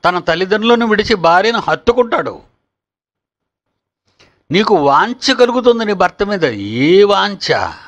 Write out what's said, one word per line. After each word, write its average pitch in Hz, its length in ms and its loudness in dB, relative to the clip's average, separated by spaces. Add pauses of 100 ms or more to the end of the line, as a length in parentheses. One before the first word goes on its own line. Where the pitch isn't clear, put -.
తన 180 140 0
తల్లిదండ్రులను 208 680 0
విడిచి 214 280 0
భార్యను 190 440 2
హత్తుకుంటాడు. 180 800 -2 (2000)
నీకు 208 240 2
వాంఛ 165 600 0
కలుగుతుంది 240 500 2
నీ 208 80 -2
భర్త 180 300 -2
మీద. 196 220 -2
ఏ 120 580 2
వాంఛ? 196 680 -2 (160)